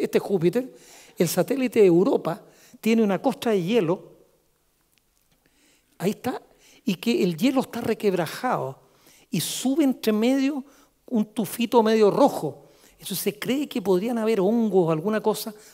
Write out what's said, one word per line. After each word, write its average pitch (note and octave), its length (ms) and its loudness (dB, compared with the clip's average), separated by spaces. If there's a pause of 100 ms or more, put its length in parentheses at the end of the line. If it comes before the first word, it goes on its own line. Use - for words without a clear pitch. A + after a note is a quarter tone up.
Este - 160 -2
es - 40 2
Júpiter. G3 480 0 (460)
El F3 120 2
satélite A#3+ 520 0
de G3+ 60 10
Europa F3+ 560 2 (360)
tiene A3+ 240 2
una G3 200 0
costra A#3+ 300 -2
de G3 100 0
hielo. F3+ 400 0 (1900)
Ahí F3+ 140 -2
está. C4 320 -8 (420)
Y F#3 120 -2
que - 280 -2
el E3+ 140 -2
hielo C4 240 2
está - 180 -8
requebrajado. F#3 960 -4 (520)
Y E3+ 100 -2
sube C4+ 420 -2
entre B3 300 0
medio C4 500 0 (440)
un G#3+ 180 0
tufito A#3 580 0
medio A3 280 4
rojo. F3+ 540 0 (280)
Entonces - 260 -12
se G3+ 200 -6
cree C4+ 300 -2
que A#3 140 -6
podrían G3+ 360 0
haber A3 220 0
hongos G3 480 2
o - 20 0
alguna F#3+ 300 -2
cosa, G#3+ 340 -4 (200)